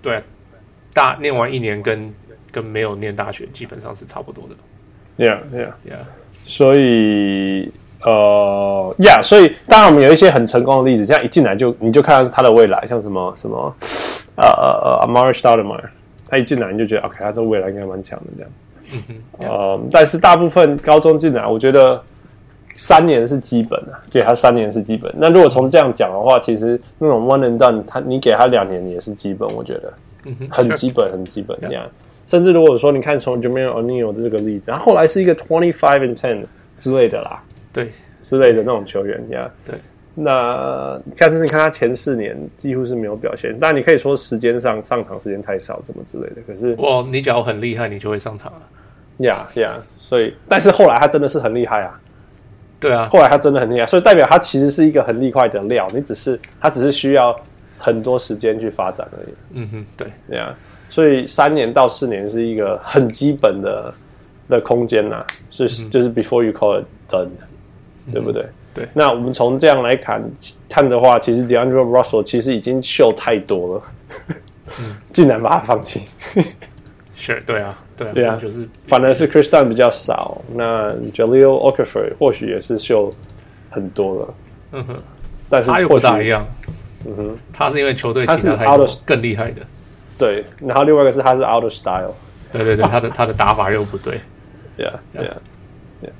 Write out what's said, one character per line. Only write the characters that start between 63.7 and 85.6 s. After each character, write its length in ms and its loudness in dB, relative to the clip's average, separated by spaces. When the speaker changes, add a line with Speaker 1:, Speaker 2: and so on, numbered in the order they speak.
Speaker 2:
的 120 0
空 240 -2
间 240 -2
呐， 160 -10
就 200 -4
是， 140 -8
Speaker 1:
嗯 40 -14
哼。 40 -16
Speaker 2:
就 120 2
是 100 -2
before 320 -2
you 80 -4
call 280 -2
it 40 -12
done。 200 -4
对 80 -6
不 120 -6
对？ 100 -6
Speaker 1:
嗯， 100 -14
对。 180 -12
Speaker 2:
那 180 2
我 40 -2
们 180 -6
从 260 -2
这 100 4
样 140 4
来 140 0
看， 260 -8
看 200 0
的 100 0
话， 200 6
其 160 -2
实 120 -2
DeAndre 280 0
Russell 480 2
其 180 -4
实 160 -4
已 40 -4
经 220 -4
秀 300 2
太 260 -4
多 380 -6
了， 60 -12
Speaker 1:
嗯。 260 -14
Speaker 2:
<laughs> 80 -20
竟 140 4
然 160 0
把 80 0
他 100 2
放 220 -2
弃。 200 -10
<laughs> 800 -6
Speaker 1:
是， 320 -8
对 140 -4
啊， 160 -10
对 120 -10
啊， 60 -14
Speaker 2:
对 120 0
啊， 80 -2
Speaker 1:
这 120 -10
就 40 -10
是 180 -14
Speaker 2:
反 180 2
而 100 4
是 140 0
Chris 200 4
Dunn 200 4
比 60 -4
较 160 4
少， 500 -8
那 340 -4
Jahlil 340 4
Okafor 720 0
或 140 2
许 140 -8
也 140 -6
是 180 -6
秀 340 -2
很 200 -10
多 300 -6
了。 140 -12
Speaker 1:
嗯 120 -12
哼。 120 -14
Speaker 2:
但 140 2